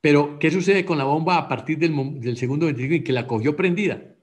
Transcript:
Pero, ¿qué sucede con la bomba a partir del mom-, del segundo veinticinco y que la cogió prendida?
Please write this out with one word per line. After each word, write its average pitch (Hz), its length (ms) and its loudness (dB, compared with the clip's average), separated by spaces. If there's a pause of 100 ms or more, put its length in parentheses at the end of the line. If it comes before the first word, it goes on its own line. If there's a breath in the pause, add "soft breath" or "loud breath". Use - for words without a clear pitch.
Pero, 147 360 4
¿qué 160 140 2
sucede 190 320 2
con 170 140 0
la 135 80 0
bomba 160 320 2
a 147 100 -2
partir 147 320 -4
del 165 120 2
mom-, 139 280 -4
del 120 160 -4
segundo 135 300 -2
veinticinco 135 300 0
y 143 80 -2
que 127 100 -2
la 120 120 0
cogió 123 300 0
prendida? 175 680 -2